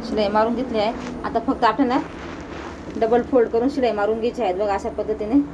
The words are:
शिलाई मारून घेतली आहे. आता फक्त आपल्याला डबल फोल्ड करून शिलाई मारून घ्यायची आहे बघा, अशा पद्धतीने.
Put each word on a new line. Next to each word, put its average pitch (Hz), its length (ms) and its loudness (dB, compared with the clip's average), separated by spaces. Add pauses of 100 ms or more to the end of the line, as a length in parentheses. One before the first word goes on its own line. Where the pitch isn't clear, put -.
शिलाई 214 200 2
मारून 220 260 2
घेतली 233 240 -2
आहे. 214 140 2 (320)
आता 226 220 -2
फक्त - 180 0
आपल्याला 247 340 2 (1000)
डबल 233 220 4
फोल्ड 233 260 4
करून 233 200 2
शिलाई 254 240 2
मारून 208 280 0
घ्यायची 233 220 -2
आहे 185 120 2
बघा, 202 200 0
अशा 208 140 -4 (100)
पद्धतीने. 214 420 2 (140)